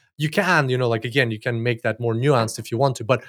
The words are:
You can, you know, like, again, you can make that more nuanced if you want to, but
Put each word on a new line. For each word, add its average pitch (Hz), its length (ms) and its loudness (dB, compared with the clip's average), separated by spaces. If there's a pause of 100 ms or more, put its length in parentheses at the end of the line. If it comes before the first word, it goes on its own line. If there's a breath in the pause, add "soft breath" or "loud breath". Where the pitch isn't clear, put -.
(180 loud breath)
You 156 120 -2
can, 175 380 2
you 127 100 0
know, 127 100 0
like, 117 160 0
again, 123 260 0
you 107 80 -4
can 117 240 -2
make 117 200 -2
that 110 180 -2
more 117 140 -2
nuanced 120 440 2
if - 120 -12
you 113 80 -2
want 135 180 2
to, 120 80 -10
but 120 240 2